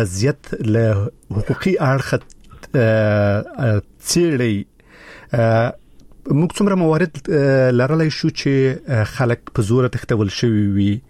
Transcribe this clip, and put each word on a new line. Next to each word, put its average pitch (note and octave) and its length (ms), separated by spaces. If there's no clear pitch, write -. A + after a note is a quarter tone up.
وضعیت G#2+ 420
له A2+ 100
حقوقي - 360
اړخه، C3 280
څېړئ، C3 460
موږ F3 160
څومره G3+ 160
موارد، D#3+ 300
لرلی D#3 300
شو D#3+ 80
چې، C3+ 880
خلک A#2+ 240
په G#2 140
زور B2 240
تښتول G#2+ 460
شوي G#2+ 240
وي G2+ 160